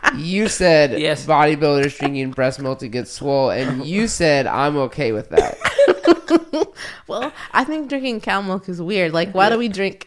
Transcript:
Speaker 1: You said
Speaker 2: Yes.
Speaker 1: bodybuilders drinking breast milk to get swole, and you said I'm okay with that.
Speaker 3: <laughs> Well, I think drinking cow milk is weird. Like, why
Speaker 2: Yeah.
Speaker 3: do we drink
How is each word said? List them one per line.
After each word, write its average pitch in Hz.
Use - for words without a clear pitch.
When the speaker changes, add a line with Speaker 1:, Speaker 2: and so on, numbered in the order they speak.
Speaker 1:
You 190
said 151
Speaker 2:
Yes. 151
Speaker 1:
bodybuilders 147
drinking 139
breast 131
milk 131
to 135
get 113
swole, 135
and 131
you 196
said 143
I'm 147
okay 131
with 107
that. -
Speaker 3:
<laughs> 339
Well, 262
I 240
think 302
drinking 262
cow 196
milk 190
is 175
weird. 175
Like, 175
why 190
Speaker 2:
Yeah. 214
Speaker 3:
do 226
we 240
drink 196